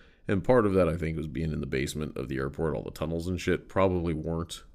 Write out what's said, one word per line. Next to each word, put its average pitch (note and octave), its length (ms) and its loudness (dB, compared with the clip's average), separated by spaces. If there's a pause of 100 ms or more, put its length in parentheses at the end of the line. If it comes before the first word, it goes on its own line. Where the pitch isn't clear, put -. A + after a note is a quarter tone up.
(280)
And F#2+ 160 0
part B2 220 6
of G2 80 2
that, F2+ 160 6
I D#2 80 0
think, D#2+ 180 -2
was D#2 120 -4
being D#2 260 -2
in D2 80 -4
the C#2+ 60 -6
basement C#2 500 -4
of C2 100 -6
the C2 100 -4
airport. C#2 360 -2
All G#1+ 80 -4
the G1+ 80 -10
tunnels E2 380 -4
and F2+ 120 -2
shit - 300 0
probably F2+ 440 2
weren't E2 500 -4 (120)